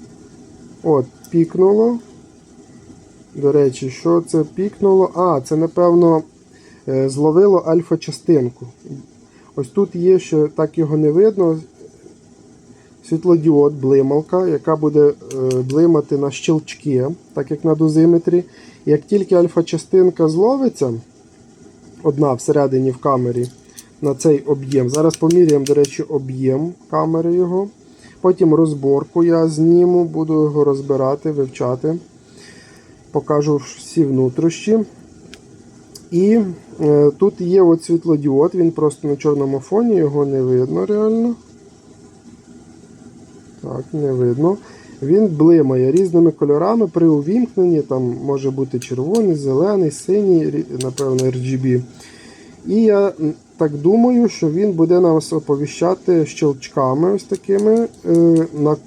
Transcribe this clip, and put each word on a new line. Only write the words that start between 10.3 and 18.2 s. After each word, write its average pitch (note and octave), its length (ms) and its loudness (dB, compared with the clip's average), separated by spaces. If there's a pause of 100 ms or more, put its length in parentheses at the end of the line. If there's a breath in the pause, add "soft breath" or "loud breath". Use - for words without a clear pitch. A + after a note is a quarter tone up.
так D#3 300 -4
його D#3 180 -2
не D3+ 140 2
видно, F3+ 480 2 (1500 soft breath)
світлодіод, D#3 720 2
блималка, C#3+ 680 0
яка D#3 280 -2
буде, D3+ 240 0
е, D3 140 4 (560)
блимати D#3 480 2
на C#3 120 -2
щелчки, C#3+ 800 -4 (260)
так C#3 160 -8
як D3+ 140 -6
на D#3 100 0
дозиметрі. E3 720 2 (420 loud breath)